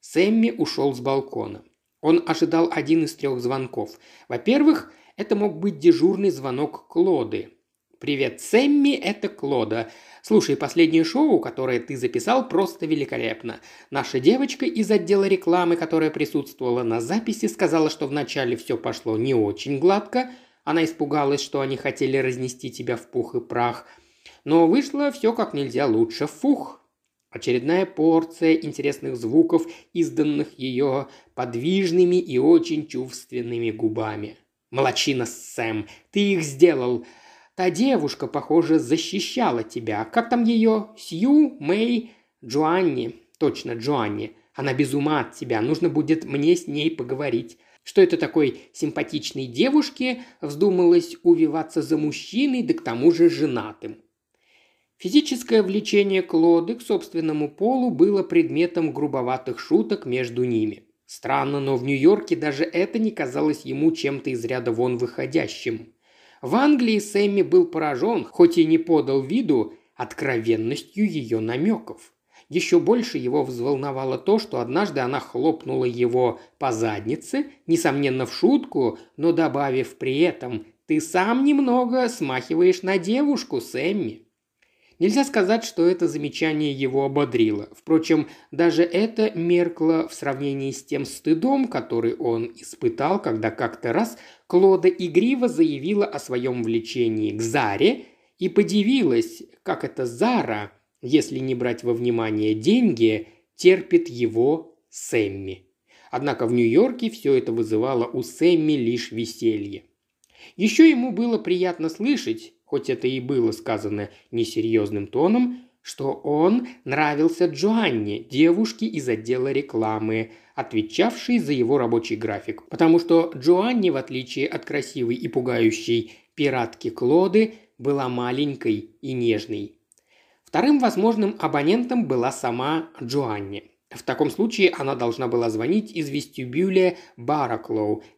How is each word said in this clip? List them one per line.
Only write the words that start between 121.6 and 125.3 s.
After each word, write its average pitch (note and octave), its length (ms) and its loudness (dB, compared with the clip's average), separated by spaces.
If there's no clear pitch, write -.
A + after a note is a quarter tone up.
рабочий A#2 380 0
график, G#2+ 540 -8
потому E3 300 4
что E3+ 360 2
Джоанне, F#3 560 2
в C3+ 60 -2
отличие C3 500 -6
от - 180 -10
красивой B2+ 500 -4
и B2 120 -8
пугающей A#2 840 0